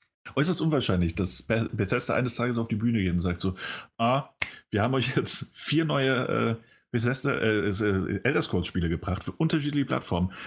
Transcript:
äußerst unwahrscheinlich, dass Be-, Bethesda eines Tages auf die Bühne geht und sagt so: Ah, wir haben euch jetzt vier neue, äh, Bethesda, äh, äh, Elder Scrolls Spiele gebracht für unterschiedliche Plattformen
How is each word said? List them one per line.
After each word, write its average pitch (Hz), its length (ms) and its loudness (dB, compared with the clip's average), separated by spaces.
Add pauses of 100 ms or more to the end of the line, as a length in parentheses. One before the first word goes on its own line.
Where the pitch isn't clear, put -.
(360)
äußerst 151 240 2
unwahrscheinlich, 107 540 2
dass 92 280 -2
Be-, 113 300 0
Bethesda 107 420 0
eines 123 220 0
Tages 120 220 -2
auf 117 100 -2
die 110 80 -2
Bühne 113 260 2
geht 90 120 2
und 87 80 2
sagt 87 180 0
so: 95 160 -2 (400)
Ah, 127 320 0 (420)
wir 101 120 2
haben 127 120 2
euch 131 220 0
jetzt - 400 0
vier 160 300 2
neue, 135 420 0
äh, 113 280 2 (340)
Bethesda, 123 420 0
äh, 107 380 2
äh, 98 540 0
Elder 156 180 2
Scrolls 90 260 -2
Spiele 85 220 -2
gebracht 87 340 -2
für - 80 -8
unterschiedliche 147 540 0
Plattformen 92 460 -2 (140)